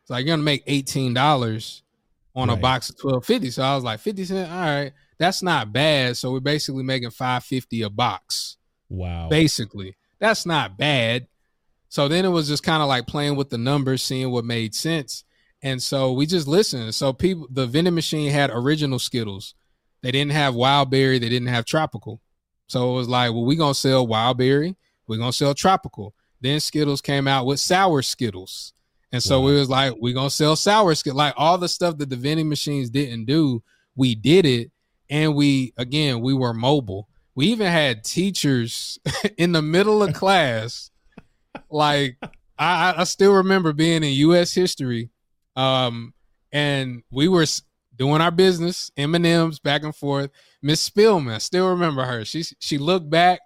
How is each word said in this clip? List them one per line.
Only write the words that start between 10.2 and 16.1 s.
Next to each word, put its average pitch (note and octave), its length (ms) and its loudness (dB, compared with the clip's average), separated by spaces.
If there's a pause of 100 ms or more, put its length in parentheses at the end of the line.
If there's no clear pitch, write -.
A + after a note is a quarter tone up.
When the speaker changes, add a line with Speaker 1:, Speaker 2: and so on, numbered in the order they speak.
Speaker 1:
not B2+ 320 -2
bad. B2 500 0 (600)
So C#3+ 180 0
then F3 160 0
it F#3+ 60 2
was E3 180 0
just D3 160 -4
kinda, D#3 220 2
like, B2 220 -2
playing C#3+ 280 -2
with C3+ 140 -4
the A#2+ 80 -6
numbers, C3 460 0
seeing C3 280 -4
what A#2+ 140 -2
made A2+ 300 -4
sense. D#3+ 480 -6 (380)
And C3 200 -6
so C3+ 320 -2